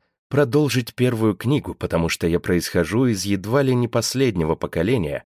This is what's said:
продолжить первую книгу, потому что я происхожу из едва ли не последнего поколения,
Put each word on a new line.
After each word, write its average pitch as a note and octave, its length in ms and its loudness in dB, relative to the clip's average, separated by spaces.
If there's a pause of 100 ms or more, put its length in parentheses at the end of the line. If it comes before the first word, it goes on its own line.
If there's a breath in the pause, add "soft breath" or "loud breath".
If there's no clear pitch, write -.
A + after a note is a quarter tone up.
(300)
продолжить C3 640 0
первую A2 400 2
книгу, G#2+ 400 -2
потому E2+ 340 -2
что - 180 -2
я E2+ 140 2
происхожу F2+ 680 0
из G2+ 180 0
едва G2+ 360 0
ли C3 140 2
не B2 140 0
последнего A2 680 0
поколения, E2 800 -2